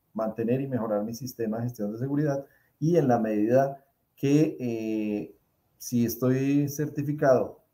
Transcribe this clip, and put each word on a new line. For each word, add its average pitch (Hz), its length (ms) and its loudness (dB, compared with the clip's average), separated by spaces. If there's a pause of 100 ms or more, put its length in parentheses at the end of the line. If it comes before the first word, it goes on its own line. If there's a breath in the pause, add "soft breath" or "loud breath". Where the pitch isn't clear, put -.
(140)
mantener 113 460 -2
y 139 80 -6
mejorar 110 380 -2
mi 117 80 -8
sistema 117 440 -6
de 117 60 -4
gestión 107 300 -6
de 113 60 -10
seguridad 143 460 -2 (340 soft breath)
y 170 180 2
en 143 100 4
la 120 100 6
medida 113 640 2 (360)
que, 147 420 2
eh, 110 760 -4 (420)
si 117 280 0
estoy 135 640 2
certificado, 143 920 0 (140)